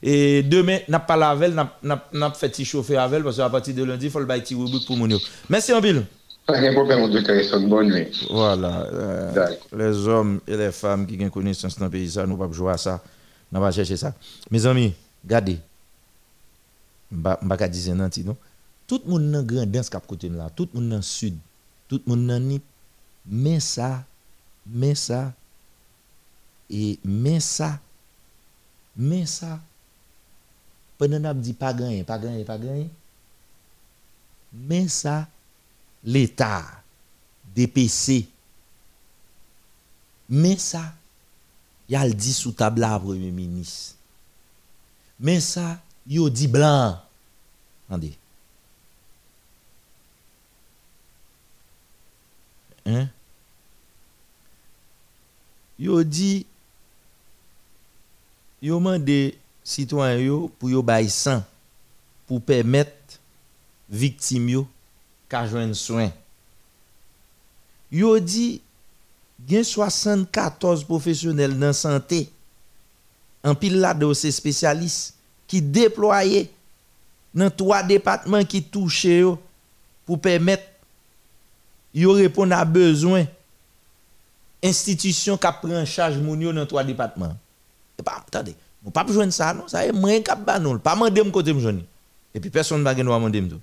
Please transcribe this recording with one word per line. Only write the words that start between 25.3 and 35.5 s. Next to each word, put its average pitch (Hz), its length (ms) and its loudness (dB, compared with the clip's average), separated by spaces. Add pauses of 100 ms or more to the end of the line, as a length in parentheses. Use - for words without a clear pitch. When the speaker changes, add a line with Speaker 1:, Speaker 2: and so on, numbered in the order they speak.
Speaker 1:
Et 104 340 -4
mais 120 360 0
ça. 151 400 -6 (1160)
Mais 160 300 -2
ça. 160 320 -10 (1400)
Pandan 147 300 -2
n 151 40 -4
ap 135 140 -6
di 117 80 -6
pa 131 240 -4
genyen, 117 320 -6
pa 113 120 -6
genyen, 113 280 -8
pa 110 120 -10
genyen. 139 280 -8 (1600)
Men 160 380 -4
sa, 151 380 -4 (800)